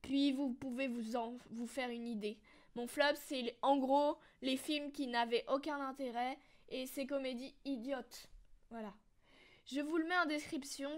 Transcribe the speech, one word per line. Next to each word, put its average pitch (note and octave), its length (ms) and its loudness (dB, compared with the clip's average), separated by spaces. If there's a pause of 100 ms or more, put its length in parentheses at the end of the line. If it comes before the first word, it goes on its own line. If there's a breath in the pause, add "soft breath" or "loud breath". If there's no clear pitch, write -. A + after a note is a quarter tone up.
Puis C#4 280 4
vous C4 200 2
pouvez C4+ 360 -2
vous A#3 280 -4
en, A#3+ 220 -2 (120)
vous A#3 160 -4
faire B3 240 -4
une A#3 160 -6
idée. G#3+ 320 -2 (380 loud breath)
Mon A#3+ 100 -2
flop, D4 300 4
c'est C#4+ 240 -4
l-, - 220 -2
en C#4 160 6
gros C#4+ 400 6 (240 loud breath)
les C4 160 2
films D4 340 -2
qui C#4 160 -4
n'avaient A#3 400 2
aucun C#4+ 340 0
intérêt C4 560 -2 (300 soft breath)
et C4 180 -4
ces C4 220 -4
comédies C4 560 -2
idiotes. C4 640 -4 (420)
Voilà. G#3+ 240 -8 (720 loud breath)
Je C4 140 -2
vous D4+ 180 0
le D#4+ 80 4
mets F4+ 120 4
en E4+ 80 6
description D4 720 -2